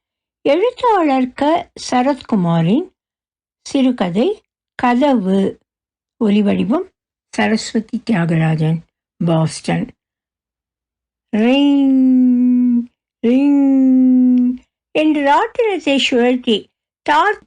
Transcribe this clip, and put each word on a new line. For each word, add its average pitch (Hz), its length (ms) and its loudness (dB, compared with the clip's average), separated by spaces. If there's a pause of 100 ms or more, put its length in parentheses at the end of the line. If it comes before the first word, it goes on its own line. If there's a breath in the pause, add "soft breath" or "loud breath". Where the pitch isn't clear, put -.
(420)
எழுத்தாளர் 330 920 0
க 302 360 -2 (220)
சரத்குமாரின் 175 960 0 (800)
சிறுகதை 247 720 -2 (340)
கதவு. 240 840 0 (680)
ஒலிவடிவம் 202 640 -2 (500)
சரஸ்வதி 220 640 -4 (100)
தியாகராஜன், 160 680 -2 (480)
பாஸ்டன். 165 640 -4 (1500)
ரிங், 254 1500 2 (400)
ரிங் 254 1300 2 (340)
என்று 302 300 0
ராட்டினத்தை 330 760 0 (140)
சுழற்றி 247 540 0 (360)
தார் 349 460 0